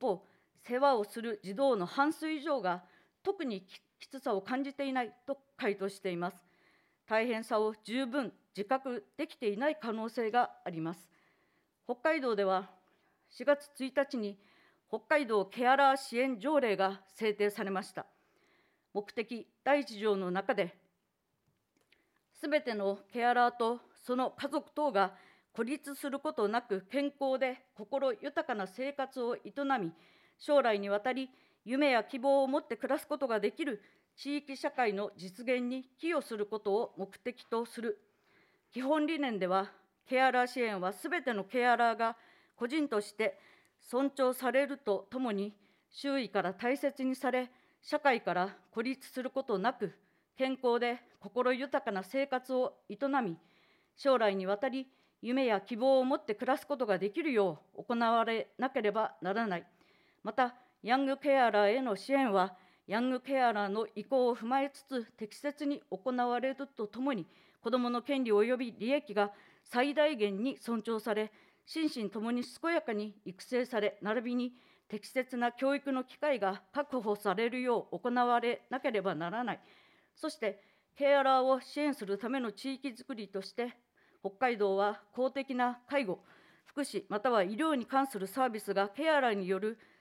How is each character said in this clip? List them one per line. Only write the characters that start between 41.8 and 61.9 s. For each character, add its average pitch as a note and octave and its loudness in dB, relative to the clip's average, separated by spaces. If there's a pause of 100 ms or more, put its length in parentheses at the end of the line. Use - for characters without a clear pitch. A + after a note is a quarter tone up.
ー - -4
が A3+ -2 (400)
個 A#3 -2
人 D4 0
と G#3+ 0
し - -8
て - -2 (400)
尊 C4+ 0
重 B3+ 4
さ B3+ -2
れ C4+ 4
る C#4 -8
と G3+ -2
と B3+ -8
も B3+ -2
に、 G3+ -4 (340)
周 C#4 -2
囲 A3 -4
か G3 0
ら F3 -2
大 A#3+ 0
切 C#4 -2
に C4 0
さ C4 -2
れ、 B3+ -2 (300)
社 - -2
会 C4+ 4
か F3+ -2
ら F#3 -2 (160)
孤 A3+ -4
立 B3+ -8
す B3+ -8
る B3+ -6
こ C4 -4
と A3+ 0
な A3 2
く、 G#3 -6 (420)
健 C4 -2
康 A#3+ 4
で A#3+ 0 (220)
心 B3 0
豊 C4 -2
か A3+ -4
な F#3+ -2
生 C4+ -2
活 B3+ -4
を B3+ 0 (140)
営 G3+ -12 (240)
み、 E3+ -4 (580)
将 C4 4
来 G#3 4
に F#3 -2
わ G3+ 0
た C4 -2
り C4 -4 (360)
夢 B3+ 0
や G#3+ 2
希 G3 -8
望 C4 6
を B3+ 4
持 C4+ 2
っ - -16
て A3 -4
暮 A#3+ -6
ら C4 2
す - -16
こ C#4+ -2
と A#3+ -2
が G3 2
で G3 -2
き D#4+ -4
る D4+ 0
よ G3 2 (140)
う - -14
行 A#3 -2
わ A3+ 4
れ A3+ -2 (100)
な B3 0
け C4 -2
れ G#3+ 4
ば G#3+ 0
な F#3+ -2
ら A3+ -2
な F#3 -2
い。 D#3 -12 (560)
ま G#3+ -6
た、 B3 2 (280)
ヤ A3+ 2
ン C#4 0
グ C4+ 0
ケ C4+ 4
ア A#3+ 6
ラ G#3 6
ー G#3 4
へ C4+ 0
の A#3+ 0